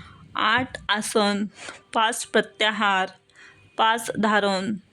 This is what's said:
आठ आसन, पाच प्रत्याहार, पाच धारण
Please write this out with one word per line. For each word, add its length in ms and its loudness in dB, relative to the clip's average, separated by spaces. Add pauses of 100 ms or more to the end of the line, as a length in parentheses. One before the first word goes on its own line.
(340)
आठ 340 0 (200)
आसन, 580 0 (480)
पाच 320 0
प्रत्याहार, 840 0 (680)
पाच 400 2
धारण 560 2 (180)